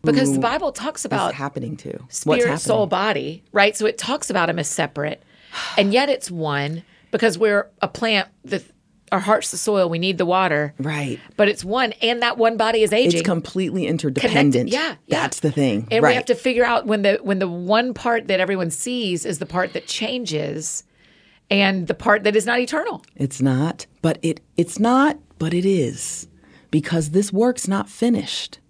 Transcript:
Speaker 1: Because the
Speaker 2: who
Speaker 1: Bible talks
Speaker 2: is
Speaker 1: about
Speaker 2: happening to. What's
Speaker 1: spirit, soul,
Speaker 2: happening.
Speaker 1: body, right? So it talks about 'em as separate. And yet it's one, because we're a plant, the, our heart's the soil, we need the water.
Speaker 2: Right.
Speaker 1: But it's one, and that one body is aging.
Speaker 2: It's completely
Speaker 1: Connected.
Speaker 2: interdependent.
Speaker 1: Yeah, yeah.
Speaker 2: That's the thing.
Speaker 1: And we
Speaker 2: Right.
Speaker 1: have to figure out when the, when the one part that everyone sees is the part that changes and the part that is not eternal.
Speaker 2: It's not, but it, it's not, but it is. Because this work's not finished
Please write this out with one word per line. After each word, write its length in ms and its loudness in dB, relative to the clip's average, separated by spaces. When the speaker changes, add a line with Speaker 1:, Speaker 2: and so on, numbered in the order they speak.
Speaker 1:
Because 260 4
the 60 2
Speaker 2:
who 60 0
Speaker 1:
Bible 320 0
talks 280 -8
Speaker 2:
is 40 -8
Speaker 1:
about 280 -2
Speaker 2:
happening 440 -8
to. 140 -14
What's 260 -12
Speaker 1:
spirit, 180 2
soul, 260 0
Speaker 2:
happening. 40 -10
Speaker 1:
body, 540 -2
right? 240 4
So 80 -2
it 120 0
talks 320 -6
about 200 0
'em 100 -2
as 80 -4
separate. 560 -6
And 160 4
yet 160 4
it's 220 -2
one, 520 -4
because 260 2
we're 320 2
a 60 0
plant, 400 -2
the, 180 -6
our 60 2
heart's 320 2
the 60 -8
soil, 300 2
we 120 -2
need 180 0
the 80 2
water. 540 2
Speaker 2:
Right. 400 -4
Speaker 1:
But 100 4
it's 160 -2
one, 380 -2
and 220 0
that 160 -2
one 180 4
body 240 2
is 100 4
aging. 280 4
Speaker 2:
It's 60 -2
completely 600 -2
Speaker 1:
Connected. 220 -2
Speaker 2:
interdependent. 600 2
Speaker 1:
Yeah, 260 -2
yeah. 160 0
Speaker 2:
That's 200 -4
the 100 0
thing. 400 0
Speaker 1:
And 100 2
we 60 4
Speaker 2:
Right. 80 4
Speaker 1:
have 100 -2
to 100 2
figure 300 0
out 220 0
when 160 0
the, 180 2
when 180 -2
the 80 0
one 460 0
part 340 -2
that 120 0
everyone 320 0
sees 540 -4
is 120 -4
the 80 -8
part 280 -4
that 140 -8
changes 960 -6
and 360 2
the 60 -2
part 300 2
that 120 4
is 120 4
not 120 0
eternal. 440 -4
Speaker 2:
It's 260 -4
not, 440 0
but 220 2
it, 180 -2
it's 220 0
not, 380 4
but 160 -2
it 120 0
is. 640 0
Because 400 0
this 200 2
work's 360 0
not 200 -2
finished 680 -2